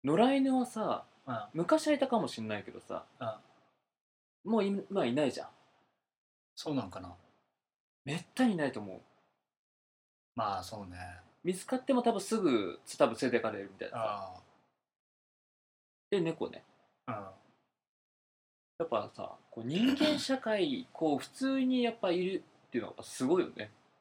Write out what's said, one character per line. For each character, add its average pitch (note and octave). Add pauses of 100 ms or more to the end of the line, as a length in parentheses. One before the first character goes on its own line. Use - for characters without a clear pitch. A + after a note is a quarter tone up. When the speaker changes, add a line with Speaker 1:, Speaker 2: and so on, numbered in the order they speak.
Speaker 1:
野 D3+
良 C4
犬 C4+
は B3
さ、 F#3 (220)
Speaker 2:
う C3
ん。 A2 (140)
Speaker 1:
昔 D4+
は D4+
い C4+
た C4+
か A#3
も C#3+
し -
ん A2
な G#2+
い G2
け -
ど F2+
さ、 - (1400)
Speaker 2:
う F3+
ん。 -
Speaker 1:
も A3+
う G3
今 G3
い A#2+
な D3
い B2
じ -
ゃ -
ん。 - (1080)
Speaker 2:
そ D#3
う -
な A#2+
ん F#2
か F#2+
な。 F2 (880)
Speaker 1:
め D3
っ F3+ (100)
た B3+
に G#3+
い -
な D3+
い B2
と G#2+
思 F#2+
う。 - (1300)
Speaker 2:
ま G2+
あ、 F2
そ G#2
う -
ね。 F2 (480)
Speaker 1:
見 F3+
つ -
か C4
っ B3+
て C#4
も A#3+
多 A#3
分 G3
す A3
ぐ、 A#2 (160)
多 C#3+
分 A2+
連 B2+
れ A#2+
て A2
か A2
れ G#2
る G2
み -
た -
い -
な B2
さ。 A2+
Speaker 2:
あ G2
あ。 - (1700)
Speaker 1:
で、 G3
猫 D#3+
ね。 - (420)
Speaker 2:
う B2+
ん。 A2+
Speaker 1:
や -
っ -
ぱ G#2+
さ、 - (140)
こ A2+
う -
人 A3
間 D4+
社 C4
会、 F#3+
<clears throat> -
こ D3+
う -
普 -
通 C4+
に B3+
や A#3
っ A3+
ぱ F#3
い F3+
る F#3 (240)
っ -
て B2
い -
う G#2
の F2+
は -
や -
っ -
ぱ -
す -
ご E3+
い -
よ -
ね。 G#2+ (300)